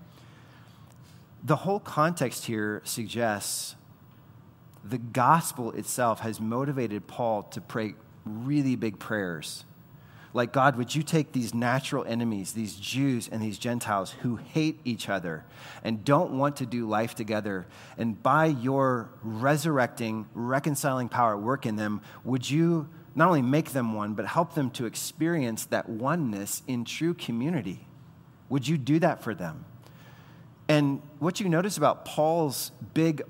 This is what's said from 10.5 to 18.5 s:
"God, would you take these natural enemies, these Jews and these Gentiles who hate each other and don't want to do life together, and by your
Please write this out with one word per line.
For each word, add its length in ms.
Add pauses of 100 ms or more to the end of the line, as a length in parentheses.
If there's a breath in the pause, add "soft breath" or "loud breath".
"God, 220
would 220
you 80
take 260
these 240
natural 500
enemies, 500
these 200
Jews 560
and 100
these 160
Gentiles 540 (120)
who 120
hate 500
each 240
other 360 (400 loud breath)
and 200
don't 280
want 240
to 100
do 220
life 260
together, 540 (280 loud breath)
and 240
by 260
your 640 (120)